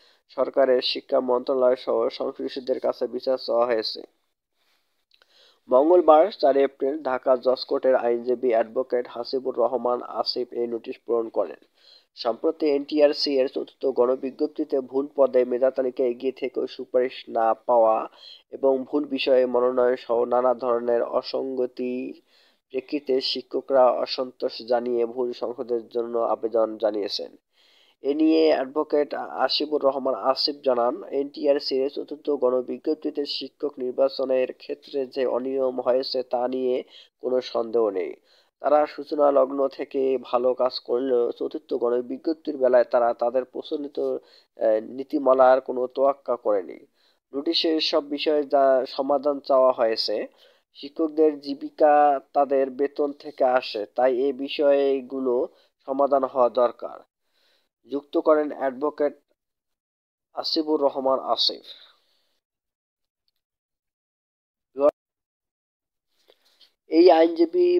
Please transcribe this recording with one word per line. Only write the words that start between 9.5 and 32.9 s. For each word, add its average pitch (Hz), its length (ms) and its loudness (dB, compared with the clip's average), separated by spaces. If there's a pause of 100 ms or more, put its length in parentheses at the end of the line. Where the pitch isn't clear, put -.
রহমান 123 460 0
আসিফ 120 520 -6
এই 120 140 -4
নোটিশ 117 320 -8
প্রেরণ 117 300 -4
করেন। 95 320 -6 (560)
সম্প্রতি 156 480 -4
এনটিআরসি 147 720 2
এর 131 100 2
চতুর্থ - 380 -10
গণবিজ্ঞপ্তিতে 135 960 -2
ভুল 135 340 -4
পদে 127 300 4
মেধা 123 260 0
তালিকায় 127 380 -2
এগিয়ে 131 220 -4
থেকেও 127 360 -6
সুপারিশ 127 480 -4 (140)
না 113 240 0
পাওয়া 110 440 4 (540)
এবং 135 320 0
ভুল 147 220 -2
বিষয়ে 135 400 2
মনোনয়ন 123 500 2
সহ 120 300 -2
নানা 123 280 2
ধরনের 120 500 0
অসঙ্গতি 127 880 -4 (800)
প্রেক্ষিতে 131 480 -4
শিক্ষকরা 131 720 2
অসন্তোষ 127 680 -6
জানিয়ে 120 440 -2
ভুল 120 280 -4
সংশোধনের 117 540 -6
জন্য 120 300 -4
আবেদন 110 600 -2
জানিয়েছেন। 107 540 -4 (720)
এ 139 100 0
নিয়ে 156 280 4 (120)
অ্যাডভোকেট 143 600 -2
আশিবুর 127 680 -4
রহমান 135 320 0
আসিফ 131 400 -2
জানান, 123 480 -2
"এনটিআরসি 143 720 -2
এর 131 140 0
চতুর্থ - 400 -10
গণবিজ্ঞপ্তিতে 139 960 -2